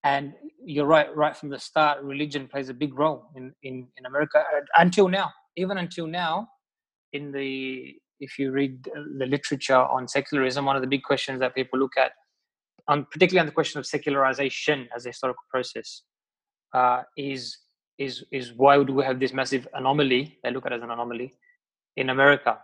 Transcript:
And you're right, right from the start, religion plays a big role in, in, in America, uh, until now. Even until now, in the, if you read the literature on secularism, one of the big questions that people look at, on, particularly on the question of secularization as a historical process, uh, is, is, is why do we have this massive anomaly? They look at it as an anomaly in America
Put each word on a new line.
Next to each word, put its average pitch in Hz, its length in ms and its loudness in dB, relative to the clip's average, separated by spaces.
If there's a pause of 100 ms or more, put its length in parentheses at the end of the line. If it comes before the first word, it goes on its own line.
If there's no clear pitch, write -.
And 143 280 0 (320)
you're 147 220 -2
right, 147 300 6
right 151 200 0
from 151 120 -12
the 139 100 -8
start, 147 460 2
religion 139 420 -6
plays 135 220 -6
a 131 60 -10
big 135 220 -4
role 147 380 0
in, 131 180 -14 (120)
in, 127 320 -12
in 127 100 -18
America, 147 320 0
uh, 151 220 0 (160)
until 180 320 6
now. 185 240 -2 (240)
Even 185 200 -2
until 175 300 -6
now, 175 420 -4 (640)
in 143 200 -8
the, 135 640 -8 (240)
if 135 180 -14
you 135 140 -2
read 131 360 -2 (300)
the 131 80 -2
literature 135 500 0
on 127 300 2
secularism, 139 580 -2
one 139 120 2
of 131 60 -2
the 131 60 -4
big 135 140 0
questions 131 380 -2
that 127 120 -2
people 131 280 -2
look 135 180 0
at, 131 140 2 (760)
on, 143 240 0
particularly 180 300 4
on 160 60 2
the 143 60 -8
question 151 280 -2
of 131 60 -10
secularization 135 1080 0
as 120 100 -10
a 123 40 -8
historical 123 420 -6
process, - 520 -6 (720)
uh, 127 280 2 (140)
is, 135 420 -8 (400)
is, 131 320 -8
is 123 220 -8
why 139 300 8
do 135 120 0
we 135 100 2
have 131 140 -2
this 127 140 0
massive 131 420 -2
anomaly? 135 680 0
They 123 80 -2
look 127 120 -6
at - 80 -4
it 120 40 -6
as 117 60 -8
an 120 100 -10
anomaly 120 420 -8 (640)
in 131 140 -2
America 139 540 4